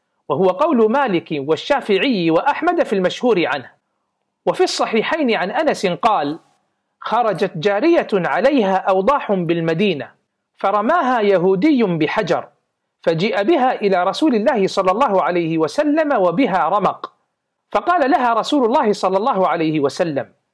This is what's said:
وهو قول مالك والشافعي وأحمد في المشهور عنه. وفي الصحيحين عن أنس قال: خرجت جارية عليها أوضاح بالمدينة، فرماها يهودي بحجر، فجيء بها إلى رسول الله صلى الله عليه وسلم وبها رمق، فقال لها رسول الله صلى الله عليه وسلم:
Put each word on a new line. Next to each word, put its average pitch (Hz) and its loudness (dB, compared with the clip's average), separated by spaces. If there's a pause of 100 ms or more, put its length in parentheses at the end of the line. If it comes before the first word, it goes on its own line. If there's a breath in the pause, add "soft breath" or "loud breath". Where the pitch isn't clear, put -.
(280)
وهو 160 0
قول 226 2
مالك 233 -2
والشافعي 175 0
وأحمد 285 0
في - -8
المشهور 185 0
عنه. 131 -6 (760)
وفي 349 0
الصحيحين 226 -2
عن 180 -2
أنس 254 -2
قال: 170 -2 (600)
خرجت 208 -2
جارية 220 2
عليها 190 2
أوضاح 196 0
بالمدينة، 165 -2 (460)
فرماها 240 0
يهودي 196 2
بحجر، 165 -2 (540)
فجيء 185 0
بها 254 2
إلى 185 0
رسول 247 0
الله 214 2
صلى 185 0
الله 202 2
عليه 165 -2
وسلم 294 0 (100)
وبها 175 0
رمق، 185 -2 (580)
فقال 285 0
لها 247 2
رسول 254 0
الله 226 2
صلى 190 -2
الله 196 0
عليه 156 -2
وسلم: 135 -4 (220)